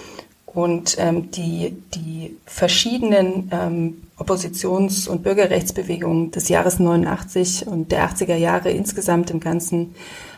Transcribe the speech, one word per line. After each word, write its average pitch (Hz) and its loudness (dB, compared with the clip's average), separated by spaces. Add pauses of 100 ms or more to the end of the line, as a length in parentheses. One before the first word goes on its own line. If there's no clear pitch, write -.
(460)
Und, 175 0
ähm, 170 0
die, 170 -4 (180)
die 160 -10
verschiedenen, 190 2
ähm, 170 -2 (140)
Oppositions- 185 0
und 175 -2
Bürgerrechtsbewegungen 175 2
des - -4
Jahres 175 4
neunundachtzig 180 2
und 165 -2
der 165 2
achtziger 175 0
Jahre 175 2
insgesamt 175 0
im 165 -2
ganzen, 170 -2 (440)